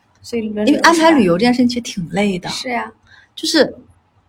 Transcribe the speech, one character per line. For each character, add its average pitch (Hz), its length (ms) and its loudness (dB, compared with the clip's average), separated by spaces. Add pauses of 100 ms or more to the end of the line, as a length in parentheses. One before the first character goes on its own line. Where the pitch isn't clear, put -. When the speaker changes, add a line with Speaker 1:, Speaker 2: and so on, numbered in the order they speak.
(220)
Speaker 1:
所 - 160 -8
以 220 40 -4
轮 214 220 -4
流 - 20 0
Speaker 2:
因 285 80 4
为 - 60 0
安 339 160 6
排 320 140 4
旅 277 140 4
游 170 120 2
这 180 40 -4
件 247 120 2
事 247 60 0
情 247 100 2
其 240 60 -4
实 240 60 -6
挺 175 300 -10
累 196 280 -4
的。 170 120 -10
Speaker 1:
是 - 180 -10
呀。 226 220 -8 (440)
Speaker 2:
就 - 120 -10
是 294 280 0 (540)